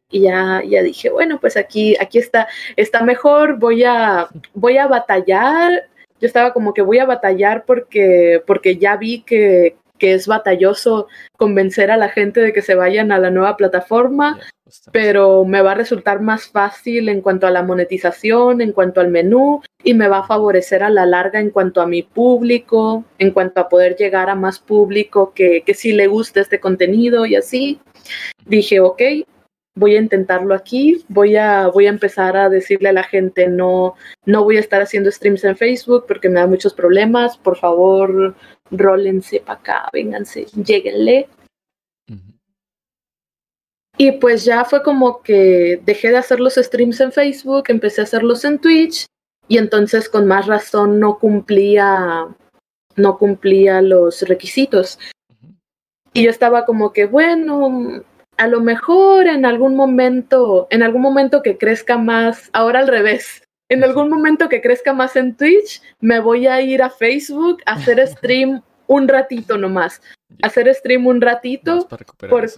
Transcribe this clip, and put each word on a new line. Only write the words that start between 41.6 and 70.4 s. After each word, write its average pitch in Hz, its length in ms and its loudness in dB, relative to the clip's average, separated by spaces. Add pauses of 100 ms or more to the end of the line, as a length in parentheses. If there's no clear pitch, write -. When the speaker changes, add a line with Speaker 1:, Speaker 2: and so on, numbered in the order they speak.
Speaker 2:
Ujú. 101 240 -20 (1600)
Speaker 1:
Y 269 160 4
pues 240 320 0
ya 233 200 2
fue 277 180 0
como 254 380 0
que 180 640 2
dejé 208 240 -2
de 247 80 2
hacer 254 220 -2
los 254 160 0
streams 240 460 0
en 262 100 0
Facebook, 277 560 -2
empecé 214 340 -2
a 208 40 -4
hacerlos 233 400 -2
en 294 140 -2
Twitch, 320 460 0 (420)
y 226 100 2
entonces 214 520 -2
con 208 180 0
más 190 200 0
razón 208 520 0
no 214 200 0
cumplía, 196 1080 0 (680)
no 196 220 0
cumplía 196 640 2
los 180 420 2
requisitos. 185 760 -2 (300)
Speaker 2:
Ujú. - 240 -20 (600)
Speaker 1:
Y 226 100 0
yo 233 60 4
estaba 240 360 0
como 214 280 -2
que, 208 120 0
"Bueno, 285 1000 -2 (340)
a 226 100 0
lo 233 140 0
mejor 359 640 4
en 277 180 0
algún 254 300 0
momento, 254 920 0
en 226 140 0
algún 233 180 0
momento 269 400 0
que 202 160 -2
crezca 226 400 -2
más", 226 560 -2
ahora 233 260 0
al 269 80 0
revés, 220 560 -2 (260)
"en 262 140 0
algún 262 240 0
Speaker 2:
Ujú. 302 80 -2
Speaker 1:
momento 311 320 0
que 226 140 -4
crezca 247 320 0
más 262 240 -4
en 254 180 -2
Twitch, 370 460 0 (180)
me 226 220 0
voy 233 260 0
a 262 140 2
ir 262 220 0
a 254 60 -2
Facebook 285 760 -4
a 208 80 -4
hacer 233 260 0
Speaker 2:
<laughs> 262 80 2
Speaker 1:
stream 262 540 -4 (260)
un 269 220 2
ratito 262 480 -2
nomás, 190 440 -6 (280)
Speaker 2:
Ya. - 180 -6